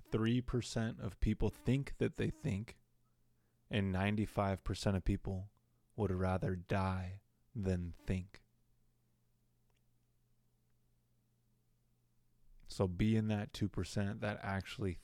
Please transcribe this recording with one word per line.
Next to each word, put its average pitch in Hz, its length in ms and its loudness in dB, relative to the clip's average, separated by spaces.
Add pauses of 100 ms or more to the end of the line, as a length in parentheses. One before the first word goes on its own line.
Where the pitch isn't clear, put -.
(100)
three 113 300 4
percent 117 600 -2
of 113 200 -8
people 107 300 4
think 135 480 0
that - 180 0
they 107 140 0
think, - 480 -4 (920)
and 98 220 2
ninety-five 98 720 0
percent 98 320 0
of 90 80 -2
people 95 460 0 (440)
would 101 160 0
rather 92 460 0
die 92 640 -2 (340)
than 92 380 0 (140)
think. 92 360 -2 (4000)
So 98 220 0
be 107 280 4
in 107 120 2
that 104 240 -2
two 104 160 0
percent 101 520 -4
that 104 220 -4
actually 95 600 -4